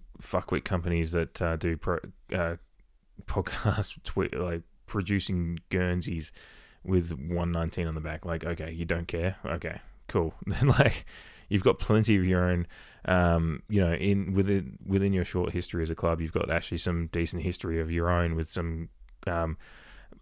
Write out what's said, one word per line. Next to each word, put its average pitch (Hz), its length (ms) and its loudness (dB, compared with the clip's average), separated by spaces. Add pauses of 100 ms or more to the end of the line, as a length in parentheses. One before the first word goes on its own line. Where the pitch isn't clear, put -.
(220)
fuckwit - 420 -2
companies 85 480 0
that, 82 300 -2
uh, 82 160 0
do 85 180 0
pro-, 87 240 -2 (340)
uh, 85 220 -2 (360)
<laughs> - 340 -20
podcast - 800 -2
twi-, - 280 -2
like, 85 300 -2 (260)
producing 90 720 0 (100)
Guernseys 90 640 0 (540)
with 87 260 2
one 85 400 -2
nineteen 82 340 -2
on 80 100 -4
the 78 60 -6
back. 78 220 -8
Like, 82 220 -4
okay, 82 260 -6
you 85 140 -4
don't 82 240 -2
care? 87 260 -2 (100)
Okay, 80 360 -6 (260)
cool. 82 320 0
<laughs> - 80 -10
Then, - 220 2
like, - 360 4 (440)
you've 98 160 2
got 113 140 6
plenty 107 360 4
of 92 100 4
your 90 240 4
own, 87 160 0 (380)
um, 85 640 4
you 101 140 4
know, 85 120 4
in, 98 400 0
within, 98 520 2
within 98 260 2
your 90 140 2
short 90 260 -2
history 87 320 -4
as 80 60 -2
a 82 60 -2
club, 82 260 0
you've 78 100 -4
got - 180 0
actually 82 280 -2
some 85 300 -2
decent 85 360 -2
history 85 380 -2
of 80 100 -2
your 85 180 0
own 87 260 2
with 82 140 -4
some, 82 380 -4 (400)
um, 82 300 -2 (640)